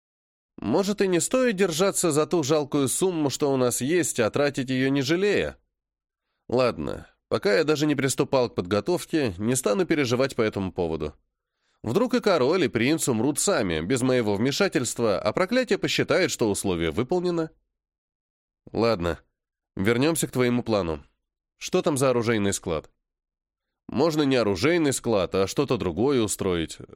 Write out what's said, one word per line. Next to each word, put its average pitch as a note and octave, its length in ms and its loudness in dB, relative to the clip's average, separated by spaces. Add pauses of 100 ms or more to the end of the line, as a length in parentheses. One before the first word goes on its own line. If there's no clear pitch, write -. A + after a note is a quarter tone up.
(580)
Может, F#3+ 440 0
и G3 60 2
не F3 120 2
стоит B3 360 0
держаться F3+ 560 0
за D3+ 140 2
ту E3+ 160 0
жалкую C#3+ 460 0
сумму, E3 400 0
что C#3 240 0
у C3+ 40 2
нас B2 240 0
есть, D3+ 400 0
а G#2+ 100 2
тратить C#3 400 -2
её C3 180 0
не C#3 140 0
жалея? D3+ 560 0 (880)
Ладно, F#2 600 -2 (200)
пока G3 300 0
я D#3+ 60 2
даже D3+ 220 0
не D3+ 80 2
приступал C3 540 0
к - 60 -18
подготовке, A2 840 -2
не A2+ 160 0
стану G3 300 0
переживать C3+ 500 0
по A#2+ 80 0
этому G2+ 300 -2
поводу. D#2+ 420 -4 (680)
Вдруг G#3+ 320 0
и A#3+ 60 0
король, E3+ 440 2
и A2+ 40 2
принц B2+ 400 0
умрут B2+ 300 0
сами, G#2 440 0
без A2+ 180 -2
моего B2 340 2
вмешательства, A#2+ 840 0
а G#2+ 120 0
проклятие G#3+ 460 0
посчитает, D#3+ 520 0
что A2 200 0
условие F2 400 0
выполнено. E3 600 -2 (1200)
Ладно, F#2+ 480 0 (560)
вернёмся B2 500 0
к - 60 -10
твоему B2 300 0
плану. F2 420 -2 (540)
Что - 240 -2
там D3 160 0
за C3+ 120 2
оружейный A2 440 2
склад? D#2 360 -6 (960)
Можно D3+ 340 2
не C3+ 140 2
оружейный B2+ 560 2
склад, G2+ 420 -2
а F#2+ 120 2
что-то C3+ 300 -2
другое G#2 460 0
устроить. F2+ 560 -4 (180)